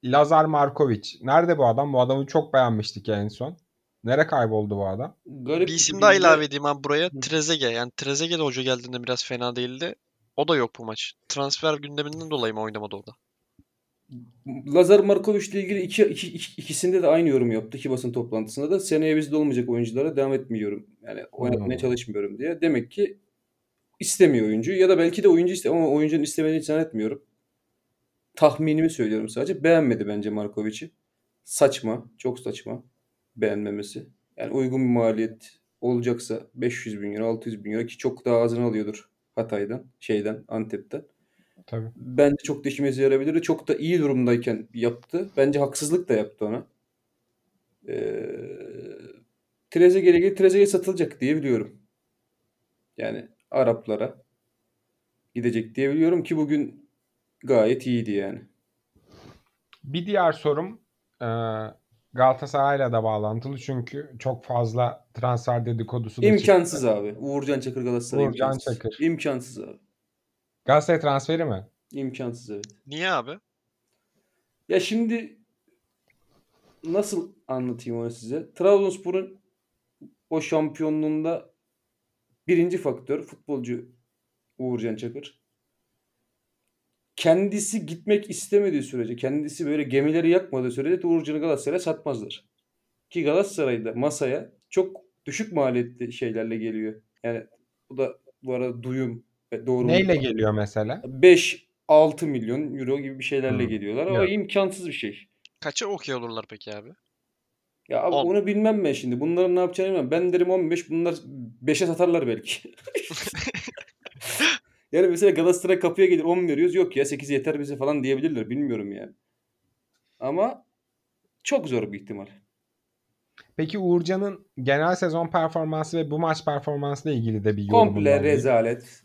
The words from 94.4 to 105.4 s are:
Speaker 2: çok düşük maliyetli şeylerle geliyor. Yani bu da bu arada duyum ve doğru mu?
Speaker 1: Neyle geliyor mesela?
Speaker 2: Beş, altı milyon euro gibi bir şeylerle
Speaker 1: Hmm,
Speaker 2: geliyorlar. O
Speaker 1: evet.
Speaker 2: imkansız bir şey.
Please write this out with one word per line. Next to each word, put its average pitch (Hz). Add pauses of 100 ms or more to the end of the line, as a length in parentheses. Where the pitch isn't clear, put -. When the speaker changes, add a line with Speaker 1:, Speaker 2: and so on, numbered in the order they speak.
Speaker 2:
çok 190 (240)
düşük -
maliyetli 123
şeylerle 113
geliyor. 110 (220)
Yani 117 (460)
bu 131
da 131 (260)
bu 131
arada 123
duyum 127 (300)
ve 117
doğru 127
mu? 127
Speaker 1:
Neyle 180
geliyor 110
mesela? 107
Speaker 2:
Beş, 170 (200)
altı 156
milyon 131
euro 135
gibi 135
bir 127
şeylerle 131
Speaker 1:
Hmm, 113
Speaker 2:
geliyorlar. 107
O 190
Speaker 1:
evet. 190
Speaker 2:
imkansız 190
bir 151
şey. - (320)